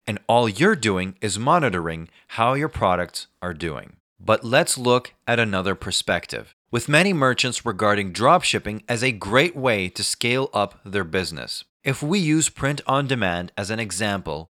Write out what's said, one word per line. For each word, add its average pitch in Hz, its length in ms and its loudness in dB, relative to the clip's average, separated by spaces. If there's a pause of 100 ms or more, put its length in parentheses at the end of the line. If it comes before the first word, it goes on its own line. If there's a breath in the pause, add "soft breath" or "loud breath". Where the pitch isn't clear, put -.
And 104 100 -4 (100)
all 117 220 4
you're 160 260 2
doing 104 460 0
is 101 160 -4
monitoring 92 720 0 (200 soft breath)
how 120 240 0
your 143 160 -2
products 90 580 -2 (160)
are 90 100 -6
doing. 76 440 -8 (220)
But 104 240 2
let's 131 340 2
look 123 360 2 (140)
at 117 120 2
another 95 360 0
perspective. 90 800 -2 (160)
With 120 180 -2
many 180 240 4
merchants 131 520 0
regarding 104 460 0
dropshipping 107 800 2
as 117 120 -2
a 127 120 0
great 110 420 2
way 117 340 0
to 101 140 -8
scale 127 500 -2
up 101 300 -2
their 98 220 -4
business. 80 580 -6 (220)
If 139 180 -2
we 175 160 0
use 156 300 2
print 139 360 -4
on 135 220 0
demand 90 480 -2
as 92 140 -6
an 110 100 -4
example, 95 720 -4